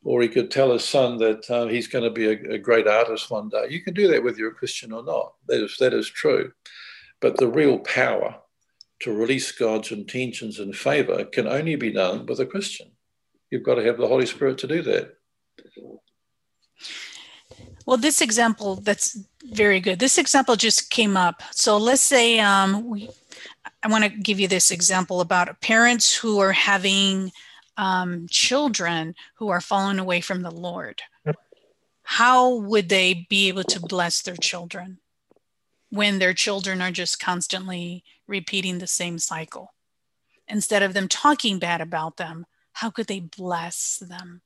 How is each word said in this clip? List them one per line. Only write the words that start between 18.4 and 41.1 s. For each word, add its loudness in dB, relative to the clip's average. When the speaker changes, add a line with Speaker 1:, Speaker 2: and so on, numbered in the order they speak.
Speaker 2:
that's -2
very 2
good. -2
This 4
example 4
just 2
came 2
up. 2
So 2
let's 4
say, 6
um, 4
we, -8
I -2
wanna 4
give -2
you 2
this 4
example 0
about 0
parents 4
who 0
are 4
having, 2
um, -2
children 0
who -6
are 0
falling -2
away -2
from -6
the -8
Lord. -12
Speaker 1:
Yep. -2
Speaker 2:
How 4
would 0
they 2
be 2
able -4
to -2
bless -2
their -10
children -8
when 0
their 2
children -2
are -2
just -6
constantly -6
repeating -4
the -10
same -4
cycle? -10
Instead 0
of 0
them -2
talking 2